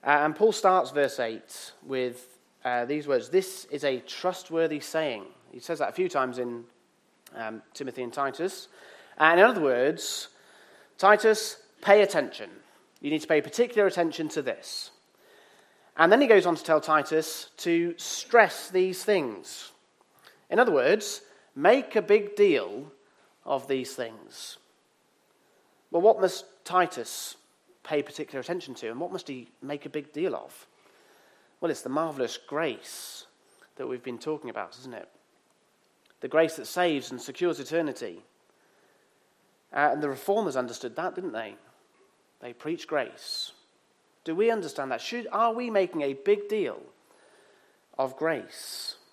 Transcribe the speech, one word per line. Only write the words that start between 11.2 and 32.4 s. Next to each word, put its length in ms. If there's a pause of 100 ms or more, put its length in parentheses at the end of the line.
pay 220
attention. 480 (500)
You 100
need 120
to 40
pay 140
particular 480
attention 400
to 140
this." 500 (1040)
And 140
then 100
he 60
goes 200
on 100
to 80
tell 160
Titus 800
to 400
stress 680
these 360
things. 680 (800)
In 80
other 140
words, 500 (320)
make 400
a 80
big 320
deal 560 (540)
of 240
these 260
things. 640 (1400)
Well, 80
what 180
must 240 (200)
Titus 720 (480)
pay 180
particular 380
attention 340
to, 160
and 80
what 140
must 160
he 180 (160)
make 240
a 20
big 240
deal 220
of? 320 (960)
Well, 100
it's 120
the 60
marvellous 480
grace 880 (500)